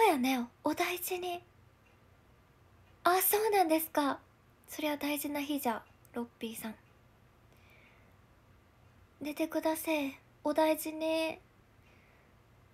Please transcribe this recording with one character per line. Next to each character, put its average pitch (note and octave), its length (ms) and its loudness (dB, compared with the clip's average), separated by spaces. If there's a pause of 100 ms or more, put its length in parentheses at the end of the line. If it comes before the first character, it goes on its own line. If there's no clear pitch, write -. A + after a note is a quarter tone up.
や F4 160 6
ね。 B3 280 0 (160)
お D4+ 120 0
大 F4 260 -2
事 F#4 180 -4
に。 F4 240 -6 (1600)
あ、 F4+ 180 4
そ G#4 160 2
う G#4+ 140 2
な G4 140 6
ん D#4+ 40 2
で D#4+ 120 4
す - 100 -6
か。 C#4 300 0 (480)
そ - 120 -10
れ D4+ 100 -2
は D4 60 -2
大 D4 220 -2
事 D4 100 -6
な D4 120 -4
日 C#4+ 180 -4
じ B3+ 100 -2
ゃ、 A3 140 -2 (300)
ロ A#3+ 100 -6
ッ A#3 40 -6 (120)
ピ A3+ 140 -8
ー A3+ 40 -16
さ A3+ 120 -10
ん。 G#3+ 80 -12 (2500)
寝 D4 140 -8
て D#4+ 140 0
く D#4+ 120 -2
だ D#4+ 160 0
さ D#4+ 160 -4
い。 C#4 240 -2 (280)
お D4 80 0
大 D#4 240 4
事 D#4 160 -8
に。 D#4+ 460 -2 (1400)